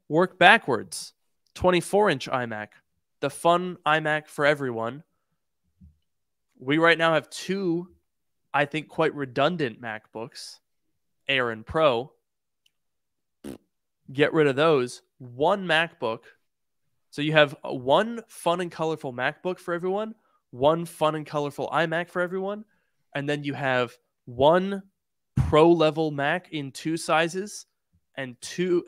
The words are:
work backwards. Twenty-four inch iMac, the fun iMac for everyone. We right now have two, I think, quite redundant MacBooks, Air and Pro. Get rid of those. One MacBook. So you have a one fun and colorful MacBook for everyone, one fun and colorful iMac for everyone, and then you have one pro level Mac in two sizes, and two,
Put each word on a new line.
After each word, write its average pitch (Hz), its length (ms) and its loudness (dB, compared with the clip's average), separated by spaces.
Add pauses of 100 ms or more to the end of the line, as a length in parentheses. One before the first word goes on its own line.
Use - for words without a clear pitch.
work 180 300 0
backwards. 147 760 4 (400)
Twenty-four 180 560 2
inch 135 180 -4
iMac, 113 400 -6 (520)
the 139 100 -2
fun 175 560 0
iMac 151 400 0
for - 200 -4
everyone. 131 560 -2 (1600)
We 139 200 0
right 165 200 4
now 165 160 2
have 147 160 -2
two, 185 580 -4 (680)
I 143 100 2
think, 156 240 -6
quite 160 260 -2
redundant 139 680 -4
MacBooks, 113 800 -14 (680)
Air 131 220 -2
and 110 140 -10
Pro. 135 480 0 (2000)
Get 143 200 2
rid 156 140 4
of 135 100 0
those. 139 460 0 (160)
One 151 480 -2
MacBook. 156 540 -2 (880)
So - 100 -10
you 151 120 -2
have 151 300 6
a 127 120 -6
one 180 540 0
fun 175 340 -2
and 170 100 -6
colorful 156 400 -6
MacBook 160 460 -6
for - 160 -6
everyone, 190 400 -4 (360)
one 156 360 2
fun 156 280 -2
and 151 120 -8
colorful 147 440 -6
iMac 160 380 -2
for 180 140 -4
everyone, 190 420 -6 (500)
and 143 140 -6
then 147 160 -4
you 143 80 -4
have 127 420 -2 (300)
one 180 580 2 (540)
pro 160 340 6
level 156 400 2
Mac 147 420 -4
in 143 200 -8
two 160 240 -6
sizes, 170 720 -4 (480)
and 131 260 -12
two, 175 480 -2